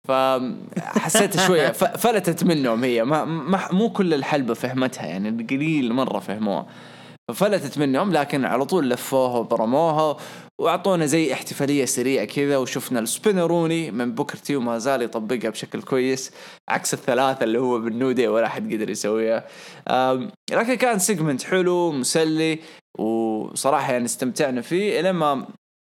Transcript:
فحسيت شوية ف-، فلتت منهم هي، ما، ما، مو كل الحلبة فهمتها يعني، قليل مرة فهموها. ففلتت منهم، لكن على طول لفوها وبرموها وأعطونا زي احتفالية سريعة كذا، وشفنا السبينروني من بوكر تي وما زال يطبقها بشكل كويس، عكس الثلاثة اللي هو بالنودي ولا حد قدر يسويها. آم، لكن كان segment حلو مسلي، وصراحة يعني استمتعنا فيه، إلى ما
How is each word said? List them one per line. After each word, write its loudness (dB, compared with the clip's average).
فحسيت 0
شوية 6
ف-، 0
فلتت 2
منهم 2
هي، 2
ما، 2
ما، -2
مو 2
كل 2
الحلبة 0
فهمتها -4
يعني، -4
قليل 0
مرة 0
فهموها. -4
ففلتت 0
منهم، 2
لكن 0
على 0
طول 0
لفوها 0
وبرموها 2
وأعطونا 2
زي 2
احتفالية 0
سريعة 0
كذا، 0
وشفنا -2
السبينروني 0
من -4
بوكر -6
تي -2
وما -2
زال 0
يطبقها -4
بشكل -8
كويس، -2
عكس -2
الثلاثة 0
اللي 2
هو 2
بالنودي 0
ولا 2
حد -6
قدر -2
يسويها. 0
آم، 0
لكن 0
كان 2
segment 0
حلو 2
مسلي، 0
وصراحة 0
يعني 0
استمتعنا -2
فيه، 0
إلى 2
ما 0